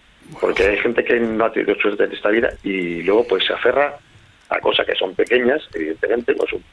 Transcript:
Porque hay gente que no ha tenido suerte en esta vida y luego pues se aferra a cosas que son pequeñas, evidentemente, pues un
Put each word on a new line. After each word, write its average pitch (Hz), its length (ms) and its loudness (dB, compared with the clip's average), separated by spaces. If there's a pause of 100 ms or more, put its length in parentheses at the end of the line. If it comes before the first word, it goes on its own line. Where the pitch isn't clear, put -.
(400)
Porque 92 260 2
hay 101 120 2
gente 117 260 0
que 120 160 2
no 113 260 0
ha 113 60 0
tenido 104 240 0
suerte 101 300 0
en 101 80 -4
esta - 160 -2
vida 113 220 2 (120)
y 87 400 -4
luego 107 240 4
pues 95 180 0
se 98 80 -2
aferra 131 440 0 (520)
a - 100 -2
cosas - 260 0
que - 100 -2
son 95 180 -4
pequeñas, 123 480 2 (120)
evidentemente, 95 640 -2
pues - 180 -2
un 90 200 -10